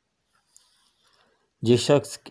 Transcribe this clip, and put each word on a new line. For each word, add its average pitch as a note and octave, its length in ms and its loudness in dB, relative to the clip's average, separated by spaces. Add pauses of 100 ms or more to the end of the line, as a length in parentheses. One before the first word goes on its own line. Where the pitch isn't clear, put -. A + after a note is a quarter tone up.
(1600)
जिस A#2+ 180 2
शख्स, - 380 -2 (100)